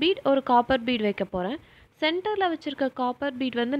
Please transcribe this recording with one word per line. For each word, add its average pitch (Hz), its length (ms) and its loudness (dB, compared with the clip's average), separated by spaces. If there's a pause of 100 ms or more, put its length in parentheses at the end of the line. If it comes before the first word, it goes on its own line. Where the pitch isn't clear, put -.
bead, 381 180 2 (120)
ஒரு 269 80 2 (100)
copper 240 380 4
bead 220 180 0
வைக்க 196 180 -2 (100)
போறேன். 196 220 -4 (440)
சென்டர்ல 370 480 0
வச்சிருக்க 294 360 -4 (120)
copper 254 400 -2
bead 254 220 -2
வந்து 247 200 -2